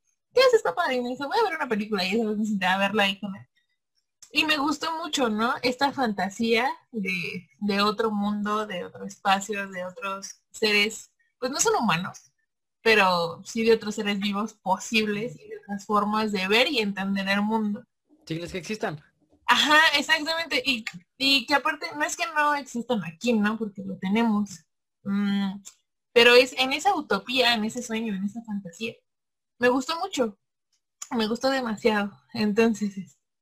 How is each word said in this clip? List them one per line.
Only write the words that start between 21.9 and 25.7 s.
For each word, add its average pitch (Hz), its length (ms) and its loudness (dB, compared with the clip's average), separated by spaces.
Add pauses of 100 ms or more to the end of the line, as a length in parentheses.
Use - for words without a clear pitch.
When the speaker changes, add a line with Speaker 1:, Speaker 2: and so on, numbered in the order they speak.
Speaker 1:
no 302 80 -4
es 320 120 -4
que 339 80 -4 (100)
no 294 200 2
existan 233 500 -4
aquí, 196 280 -2
¿no? 214 260 0
Porque 202 260 -8
lo 190 140 -8
tenemos. 208 680 0 (380)
Mm, 202 580 -2 (520)